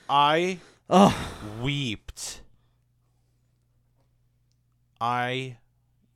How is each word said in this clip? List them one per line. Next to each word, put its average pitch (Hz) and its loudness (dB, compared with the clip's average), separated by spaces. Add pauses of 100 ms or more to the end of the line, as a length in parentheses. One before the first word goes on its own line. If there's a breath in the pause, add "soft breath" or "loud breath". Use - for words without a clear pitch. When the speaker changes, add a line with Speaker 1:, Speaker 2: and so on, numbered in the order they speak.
(120)
Speaker 1:
I 160 2 (320 soft breath)
Speaker 2:
Oh. 190 6 (460 loud breath)
Speaker 1:
weeped. 131 -6 (2500)
I 123 -4 (580)